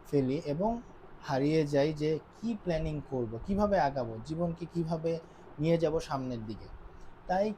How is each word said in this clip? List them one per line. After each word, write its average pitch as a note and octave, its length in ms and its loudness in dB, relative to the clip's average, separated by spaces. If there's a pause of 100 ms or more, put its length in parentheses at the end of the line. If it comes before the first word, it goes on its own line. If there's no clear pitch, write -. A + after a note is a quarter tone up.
(120)
ফেলি C#3 340 2
এবং G3+ 360 0 (400)
হারিয়ে D3 460 4
যাই D3 260 4
যে D3+ 260 0 (220)
কি A3 220 -2
প্ল্যানিং D#3+ 460 0
করব, A#2 360 -2
কিভাবে G3+ 340 4
আগাবো, C3 460 0
জীবনকে E3 480 -2
কিভাবে E3 460 0 (400)
নিয়ে E3 180 6
যাব E3 220 4
সামনের B2+ 460 -4
দিকে। G#2+ 220 -10 (600)
তাই G3 300 2